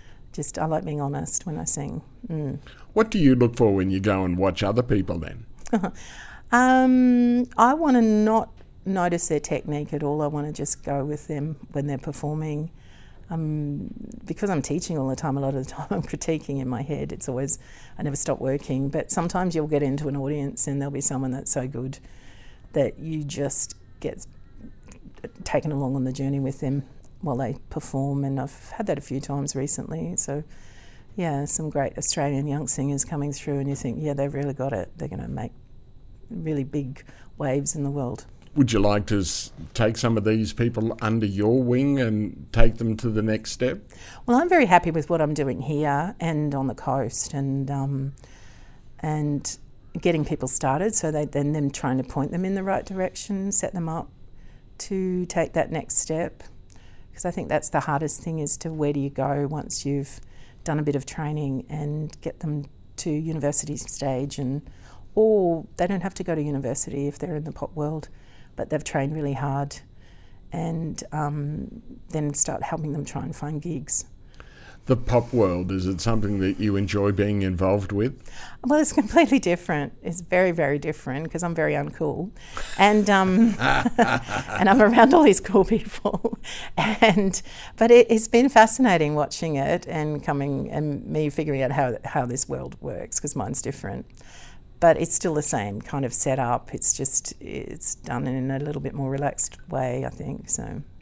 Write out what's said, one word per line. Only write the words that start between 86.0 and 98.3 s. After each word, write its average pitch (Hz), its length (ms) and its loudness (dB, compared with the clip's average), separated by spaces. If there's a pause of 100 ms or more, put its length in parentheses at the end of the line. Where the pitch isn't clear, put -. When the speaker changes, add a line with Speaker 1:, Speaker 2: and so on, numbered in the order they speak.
Speaker 1:
<laughs> - 340 -10
And, 202 640 4 (360)
but 226 140 4
it, - 200 12
it's 220 160 4
been 247 200 6
fascinating 208 680 6
watching 151 400 -2
it 143 320 0
and 151 360 -4
coming, 139 480 -2
and 147 340 -4
me 151 240 0
figuring 147 340 -2
out 127 80 0
how, 127 340 0
how 135 220 -2
this 123 200 -4
world 131 320 -8
works, - 400 -2
'cause - 160 -4
mine's 123 280 -4
different. 117 420 -8 (760)
But 165 220 8
it's 165 140 2
still 170 180 0
the 147 80 0
same 104 400 0
kind 135 240 -2
of 117 80 -4
setup. 131 640 0
It's - 180 2
just, - 480 0
it's - 540 -6
done 131 320 -4
in 131 240 -2